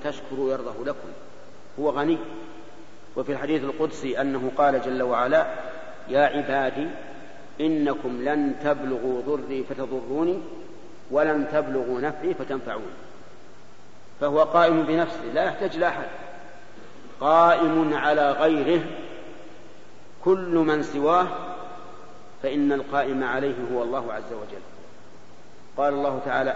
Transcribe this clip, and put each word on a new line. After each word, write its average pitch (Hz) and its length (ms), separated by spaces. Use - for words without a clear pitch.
تشكروا 135 480
يرضه 120 340
لكم"، - 220
هو 147 100
غني. 156 280
وفي 131 160
الحديث 139 320
القدسي 139 580
أنه 131 360
قال 139 240
جل 127 220
وعلا: 123 420
"يا 139 120
عبادي 139 640
إنكم 143 600
لن 143 420
تبلغوا 131 580
ضري 131 480
فتضروني 131 720
ولن 151 400
تبلغوا 131 500
نفعي 156 320
فتنفعوني". 123 520
فهو 147 220
قائم 165 400
بنفسه 160 400
لا 160 100
يحتاج 190 340
لأحد، 160 300
قائم 160 760
على 143 380
غيره، 156 520
كل 180 420
من 151 160
سواه 165 440
فإن 143 280
القائم 135 520
عليه 131 320
هو 120 100
الله 117 300
عز 107 200
وجل. 101 280
قال 143 160
الله 139 320
تعالى: 131 300